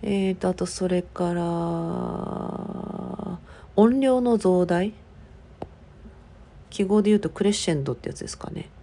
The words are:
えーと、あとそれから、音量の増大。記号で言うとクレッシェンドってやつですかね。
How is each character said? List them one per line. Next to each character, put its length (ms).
え 300
ー 20
と、 160
あ 40
と 120
そ 200
れ 140
か 320
ら、 2000
音 240
量 200
の 160
増 300
大。 260
記 160
号 160
で 80
言 100
う 20
と 100
ク 120
レ 80
ッ 40
シ 160
ェ 40
ン 100
ド 100
っ 20
て 140
や 40
つ 40
で 100
す 80
か 140
ね。 180